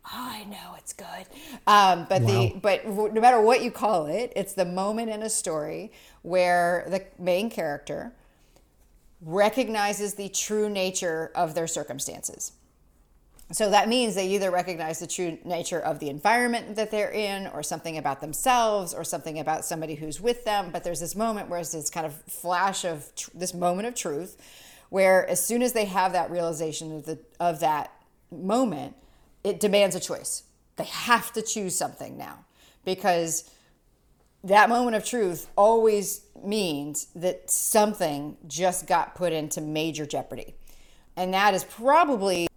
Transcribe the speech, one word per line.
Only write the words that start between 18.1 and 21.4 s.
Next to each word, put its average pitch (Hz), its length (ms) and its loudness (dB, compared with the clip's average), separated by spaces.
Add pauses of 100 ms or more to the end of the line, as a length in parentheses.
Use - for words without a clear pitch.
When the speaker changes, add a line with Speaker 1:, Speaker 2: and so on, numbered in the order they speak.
Speaker 1:
themselves, 208 760 0
or - 120 -8
something 151 340 -6
about 156 240 -2
somebody 160 320 -6
who's 151 240 -10
with 240 240 -2
them. 202 280 -2
But 170 120 -8
there's 170 160 -4
this 170 160 -8
moment 214 340 -4